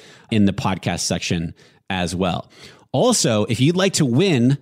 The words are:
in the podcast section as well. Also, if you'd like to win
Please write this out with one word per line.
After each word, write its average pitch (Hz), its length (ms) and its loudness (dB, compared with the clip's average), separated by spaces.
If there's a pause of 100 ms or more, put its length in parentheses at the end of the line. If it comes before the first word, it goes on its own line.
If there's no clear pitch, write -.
(300)
in 107 140 2
the 98 80 2
podcast 92 480 -4
section 85 520 -4 (380)
as 90 240 -4
well. 87 340 -4 (440)
Also, 139 540 2
if 113 120 -4
you'd 143 160 2
like 190 200 0
to 165 100 2
win 135 580 2